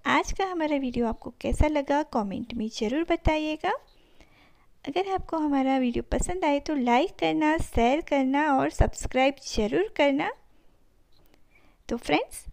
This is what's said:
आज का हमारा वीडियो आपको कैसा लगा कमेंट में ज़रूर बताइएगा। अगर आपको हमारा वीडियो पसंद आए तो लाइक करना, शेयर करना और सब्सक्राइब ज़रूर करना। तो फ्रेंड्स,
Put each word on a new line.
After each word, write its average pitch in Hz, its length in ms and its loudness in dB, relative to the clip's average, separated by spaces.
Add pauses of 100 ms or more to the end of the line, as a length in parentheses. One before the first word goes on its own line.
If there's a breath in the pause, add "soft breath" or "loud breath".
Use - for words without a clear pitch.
आज - 260 0
का 392 140 -2
हमारा 311 320 -2
वीडियो 240 300 -2
आपको - 340 -8
कैसा 240 260 4
लगा 294 360 0
कमेंट 226 500 -6
में 226 160 -4
ज़रूर 247 340 -2
बताइएगा। 311 680 0 (1160 soft breath)
अगर 381 260 -2
आपको 359 240 -4
हमारा 269 400 2
वीडियो 240 260 0 (140)
पसंद 359 280 -2
आए 285 140 2
तो 311 160 -4
लाइक 254 400 2
करना, 320 420 2
शेयर 269 440 2
करना 277 560 2
और 269 120 0
सब्सक्राइब - 680 0 (200)
ज़रूर 277 420 0
करना। 294 360 2 (1600 soft breath)
तो 233 80 -2
फ्रेंड्स, - 560 -4